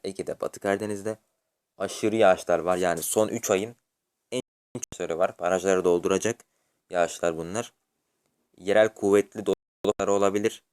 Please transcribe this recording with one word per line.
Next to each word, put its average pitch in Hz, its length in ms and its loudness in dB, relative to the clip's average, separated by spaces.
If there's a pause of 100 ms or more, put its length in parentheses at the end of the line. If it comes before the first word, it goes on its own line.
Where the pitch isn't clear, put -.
Ege'de, - 360 -8
Batı - 200 -8
Karadeniz'de 101 580 -4 (600)
aşırı 101 380 -2
yağışlar 92 420 4
var. 87 180 0
Yani 87 260 -2
son 110 260 0
üç - 220 -6
ayın 104 260 -2 (560)
en 127 80 -4 (340)
yağışları 85 440 -8
var. 92 200 0
Barajları 92 460 0
dolduracak 90 600 0 (460)
yağışlar 87 460 -2
bunlar. 90 360 -8 (840)
Yerel 107 380 2
kuvvetli 101 520 2
doluluklar - 600 -4
olabilir. 101 540 0 (100)